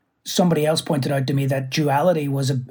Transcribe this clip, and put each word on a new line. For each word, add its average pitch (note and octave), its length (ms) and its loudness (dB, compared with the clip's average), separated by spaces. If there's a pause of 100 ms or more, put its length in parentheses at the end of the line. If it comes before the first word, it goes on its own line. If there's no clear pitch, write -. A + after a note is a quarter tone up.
(240)
somebody D#3+ 420 2
else D#3+ 160 2
pointed C#3+ 300 -2
out C3+ 140 0
to C#3+ 80 0
me C#3 120 0
that C3+ 240 -2
duality D3+ 560 2
was C#3 240 0
a, C3 100 0 (100)